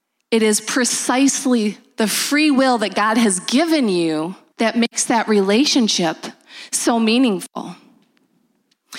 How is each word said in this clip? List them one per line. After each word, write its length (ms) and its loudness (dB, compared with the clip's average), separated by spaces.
It 120 2
is 180 2
precisely 1160 0
the 120 0
free 420 0
will 280 2
that 160 -4
God 220 0
has 220 2
given 500 0
you 460 -2
that 180 -2
makes 280 -2
that 240 -2
relationship 960 2
so 260 0
meaningful. 800 0